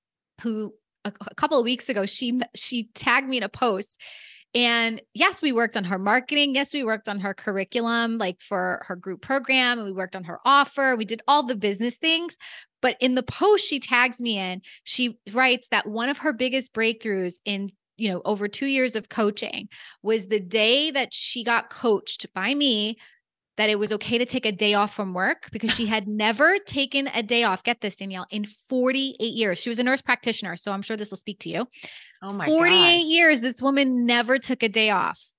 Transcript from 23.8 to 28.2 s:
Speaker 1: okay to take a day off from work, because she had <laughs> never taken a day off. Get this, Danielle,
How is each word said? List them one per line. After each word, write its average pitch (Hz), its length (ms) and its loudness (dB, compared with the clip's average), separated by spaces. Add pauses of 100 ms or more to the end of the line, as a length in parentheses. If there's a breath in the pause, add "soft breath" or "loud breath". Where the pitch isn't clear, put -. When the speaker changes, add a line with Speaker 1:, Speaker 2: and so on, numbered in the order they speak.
Speaker 1:
okay 214 260 -2
to 240 80 0
take 247 200 -4
a 214 80 0
day 208 200 2
off 208 200 2
from 190 200 -4
work, 190 380 -2
because 220 200 -4
she 233 140 0
had 214 220 -2
<laughs> - 0 -
never 220 520 4
taken 277 540 -2
a 233 80 -2
day 233 220 2
off. 190 180 2
Get 233 200 -2
this, 202 160 -6
Danielle, 190 340 -10